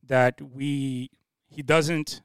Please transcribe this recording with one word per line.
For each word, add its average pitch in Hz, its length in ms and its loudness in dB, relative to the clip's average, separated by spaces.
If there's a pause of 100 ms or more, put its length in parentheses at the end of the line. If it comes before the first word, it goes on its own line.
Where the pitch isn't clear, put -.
that 127 360 2
we, 135 680 -6 (360)
he 151 160 -14
doesn't 151 640 0